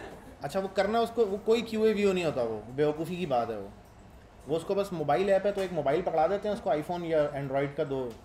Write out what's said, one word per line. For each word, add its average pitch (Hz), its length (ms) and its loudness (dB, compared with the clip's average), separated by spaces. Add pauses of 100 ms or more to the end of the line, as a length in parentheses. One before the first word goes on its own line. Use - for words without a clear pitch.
(440)
अच्छा, 143 160 -4
वो 196 80 -2
करना 202 320 2
उसको, 226 260 2
वो 196 120 -2
कोई 226 240 2
क्यूए 220 320 2
वीओ 202 200 4
नहीं 180 100 0
होता, 135 200 0
वो 110 200 -4 (120)
बेवकूफ़ी 151 420 0
की 180 80 -4
बात 120 240 0
है। 107 100 -4
वो, 98 120 -10 (760)
वो 151 100 0
उसको 165 180 -2
बस 196 180 -2
mobile 160 360 2
ऐप 190 160 4
है 202 60 2
तो 196 100 -2
एक 180 120 -4
mobile 151 280 2
पकड़ा 160 260 2
देते 202 200 0
हैं 208 80 -2
उसको, 196 140 -4
iPhone 170 360 -2
या 151 280 2
Android 139 440 -2
का 160 60 2
दो 131 280 -4 (140)